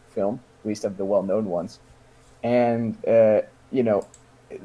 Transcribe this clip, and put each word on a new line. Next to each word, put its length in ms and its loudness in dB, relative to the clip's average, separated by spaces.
film, 260 -4
at 40 -8
least 180 -6
of 120 -6
the 80 -6
well-known 400 0
ones. 340 -8
And, 540 0
uh, 340 6
you 120 0
know, 220 0